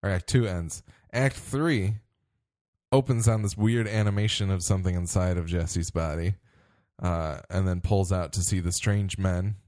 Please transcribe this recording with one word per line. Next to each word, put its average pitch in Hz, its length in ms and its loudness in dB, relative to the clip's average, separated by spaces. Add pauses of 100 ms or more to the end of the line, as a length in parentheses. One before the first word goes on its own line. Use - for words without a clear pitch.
or 101 80 0
Act 90 180 0
two 123 180 4
ends. 87 360 -6 (300)
Act 131 240 0
three 120 600 0 (920)
opens 127 380 2
on 110 140 2
this 98 140 -2
weird 110 320 2
animation 104 640 0
of 92 140 0
something 92 320 2
inside 90 400 0
of 85 100 -2
Jesse's 82 460 -2
body, 82 420 -2 (680)
uh, 82 400 -2 (100)
and 95 160 0
then 90 140 0
pulls 98 320 2
out 87 200 -2
to 98 100 -2
see 95 180 0
the 87 120 -2
strange 101 460 0
men 95 380 0 (120)